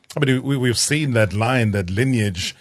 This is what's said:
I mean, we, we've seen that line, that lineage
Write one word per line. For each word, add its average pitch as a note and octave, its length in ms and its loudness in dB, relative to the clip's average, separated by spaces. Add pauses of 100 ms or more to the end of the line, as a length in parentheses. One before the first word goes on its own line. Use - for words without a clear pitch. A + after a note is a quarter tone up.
(160)
I D3+ 80 0
mean, C3 200 0
we, C#3 140 -2
we've B2 200 2
seen D3+ 360 0
that G#2+ 200 2
line, A2+ 380 2
that F#2+ 180 -2
lineage G#2 720 -2